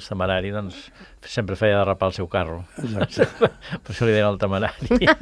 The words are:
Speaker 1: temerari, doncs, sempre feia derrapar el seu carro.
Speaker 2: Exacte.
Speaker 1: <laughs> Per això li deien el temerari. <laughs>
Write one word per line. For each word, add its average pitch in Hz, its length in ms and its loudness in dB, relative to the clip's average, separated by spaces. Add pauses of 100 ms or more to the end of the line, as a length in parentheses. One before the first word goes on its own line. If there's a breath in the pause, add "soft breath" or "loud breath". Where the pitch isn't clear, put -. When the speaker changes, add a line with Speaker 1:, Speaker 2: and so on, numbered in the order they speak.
Speaker 1:
temerari, 95 440 -2
doncs, 101 240 -8 (500 soft breath)
sempre 98 300 -4
feia 101 240 4
derrapar 95 300 2
el 92 40 -6
seu 92 160 -6
carro. 85 340 -4 (140)
Speaker 2:
Exacte. 117 480 -2 (300)
Speaker 1:
<laughs> - 280 -12
Per - 80 -12
això 117 140 -2
li 113 60 4
deien 107 160 4
el 101 100 0
temerari. 98 500 -2
<laughs> 247 200 2 (140)